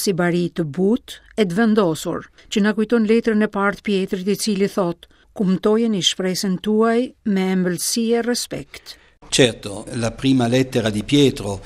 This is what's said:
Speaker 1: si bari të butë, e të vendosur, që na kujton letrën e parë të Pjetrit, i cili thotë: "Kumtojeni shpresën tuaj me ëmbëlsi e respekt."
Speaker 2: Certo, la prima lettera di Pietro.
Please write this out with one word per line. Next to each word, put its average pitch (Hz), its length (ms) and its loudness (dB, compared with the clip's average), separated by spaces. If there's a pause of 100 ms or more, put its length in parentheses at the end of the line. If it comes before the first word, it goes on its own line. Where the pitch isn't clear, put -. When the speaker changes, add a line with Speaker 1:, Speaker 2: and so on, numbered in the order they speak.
Speaker 1:
si 196 160 -2
bari 175 300 0 (100)
të 170 80 -2
butë, 185 540 -2 (180)
e 220 80 2
të 175 140 -2
vendosur, 208 720 0 (180)
që 208 160 0
na 214 140 2
kujton 220 320 2
letrën 220 340 2
e 208 80 -2
parë 196 240 0
të - 140 -20
Pjetrit, 190 380 -2
i 196 80 0
cili 196 360 -2
thotë: 175 360 -4 (260)
"Kumtojeni 214 680 0
shpresën 185 640 -2
tuaj 226 480 2 (120)
me 190 200 0 (120)
ëmbëlsi 180 580 -2
e 233 80 2
respekt." - 720 -8 (340)
Speaker 2:
Certo, 110 540 0 (120)
la 117 140 -2
prima 131 380 2
lettera 127 400 2
di 104 140 -2
Pietro. 110 640 2